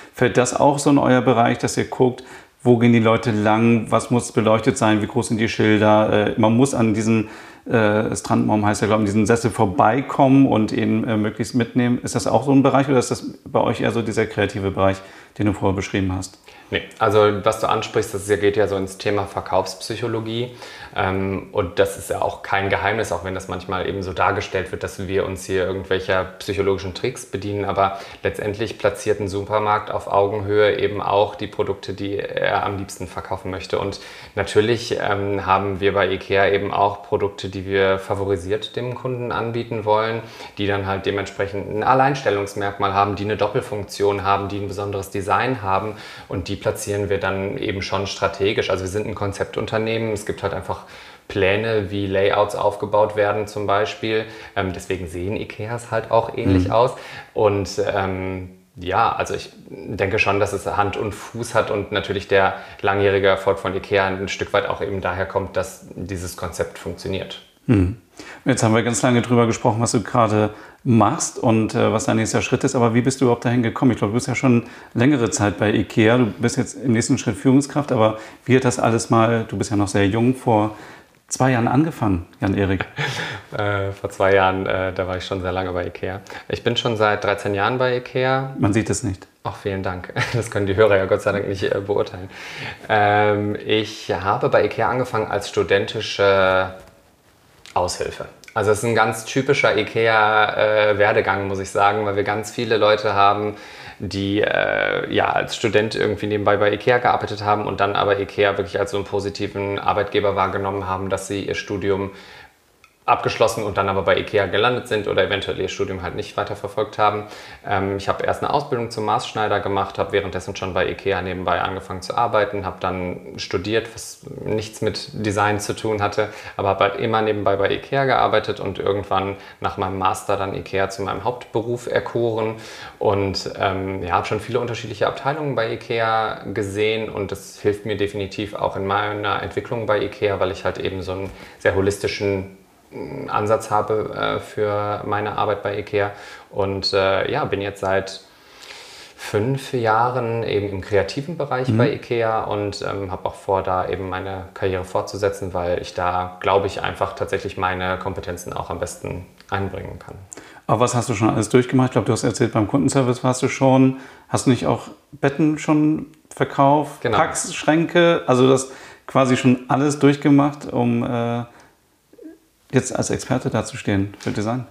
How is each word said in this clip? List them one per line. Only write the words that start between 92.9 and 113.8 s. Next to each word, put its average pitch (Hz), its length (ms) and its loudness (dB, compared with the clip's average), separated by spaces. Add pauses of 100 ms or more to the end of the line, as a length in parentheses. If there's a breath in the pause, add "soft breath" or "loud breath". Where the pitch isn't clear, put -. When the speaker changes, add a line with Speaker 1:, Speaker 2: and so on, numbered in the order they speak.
Speaker 2:
ich 107 440 -2
habe 104 380 0
bei 107 160 4
ikea 104 240 -2
angefangen 120 420 -2
als 98 200 -4
studentische... 98 1200 2 (1000)
Aushilfe. - 520 -4 (280)
Also 107 160 2
es 104 80 2
ist - 60 -4
ein 117 100 0
ganz 113 320 0
typischer 127 500 2
ikea, 107 1160 4
äh, 98 60 0
Werdegang, 101 500 2
muss 98 100 -2
ich 95 120 -6
sagen, 104 360 2
weil 98 100 -2
wir 101 80 0
ganz 104 260 -4
viele 113 280 0
Leute 104 360 4
haben, 101 420 4 (420 loud breath)
die, 98 420 -2
äh, 50 720 0
ja, 98 140 2
als - 300 -2
Student 107 380 0
irgendwie 104 320 -2
nebenbei 104 300 2
bei 104 160 2
ikea 120 260 2
gearbeitet 107 460 0
haben 104 220 0
und 98 140 -4
dann 101 160 0
aber 98 220 2
ikea 98 400 0
wirklich 101 220 -2
als 98 120 -2
so 101 40 -2
einen 98 100 -4
positiven 101 720 -4
Arbeitgeber 98 580 0
wahrgenommen 98 500 -2
haben, 95 240 -4
dass 95 180 -4
sie 101 180 -4
ihr 98 80 -4
Studium 98 560 -2 (960 loud breath)
abgeschlossen - 600 2
und 101 140 -4
dann 98 100 2